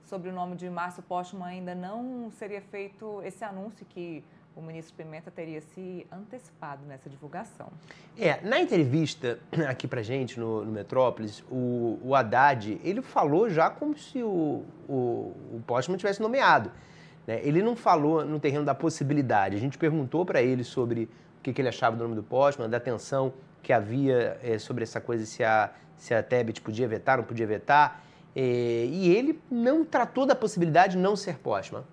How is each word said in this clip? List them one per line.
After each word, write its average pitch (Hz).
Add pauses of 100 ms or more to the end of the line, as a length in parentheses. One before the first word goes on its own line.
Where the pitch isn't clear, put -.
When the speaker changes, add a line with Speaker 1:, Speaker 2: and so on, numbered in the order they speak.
Speaker 1:
sobre 185
o -
nome 180
de 180
Márcio 175
Postman 180
ainda 180
não 233
seria 202
feito 202
esse 190
anúncio, 196
que 170 (320)
o 156
ministro 160
Pimenta 160
teria 160
se 180
antecipado 170
nessa 139
divulgação. 151 (500)
Speaker 2:
É, 160
na 226
entrevista 147 (140)
<clears throat> 151
aqui 131
pra 123
gente, 123
no, 110
no 110
Metrópolis, 107
o, 123
o 135
Haddad, 120
ele 202
falou 185
já 165
como 302
se -
o, 170 (240)
o, 120 (200)
o 117
Postman 131
tivesse 202
nomeado, 214 (540)
né? 113
Ele 151
não 233
falou 160
no 151
terreno 147
da 143
possibilidade. 131
A -
gente 135
perguntou 156
pra 156
ele 127
sobre 117 (300)
o -
que, 127
que 139
ele 127
achava 113
do 117
nome 117
do 107
Postman, 131
da 117
tensão 131 (300)
que -
havia, 117
é, 110
sobre 120
essa 113
coisa 113
se -
a, 110 (260)
se -
a 107
Tebet 120
podia 110
vetar, 110
não 113
podia 117
vetar. 131 (320)
É, 135
e 123
ele 277
não 262
tratou 269
da 262
possibilidade 180
de 185
não 196
ser 170
Postman. 104 (100)